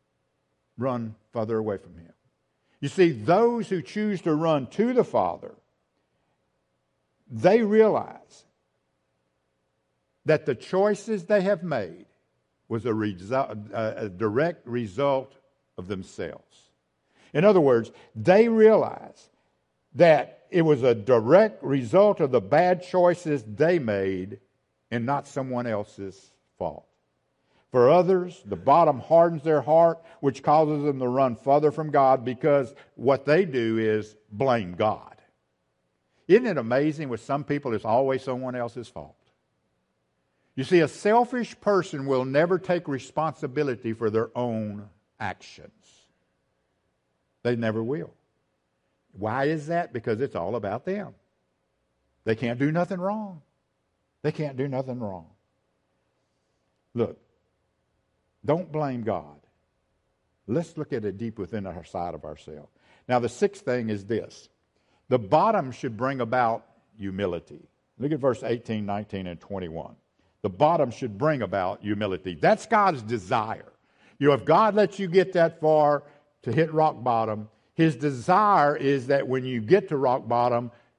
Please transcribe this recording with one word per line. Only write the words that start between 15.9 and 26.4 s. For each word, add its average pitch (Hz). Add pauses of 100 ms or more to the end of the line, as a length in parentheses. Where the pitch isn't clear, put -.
In 151
other 196
words, 123 (240)
they 180
realize 220 (680)
that 147
it 180
was 151
a 123
direct 123
result 143
of 139
the 123
bad 170
choices 170
they 143
made 98 (500)
and 117
not 139
someone 127
else's 101 (260)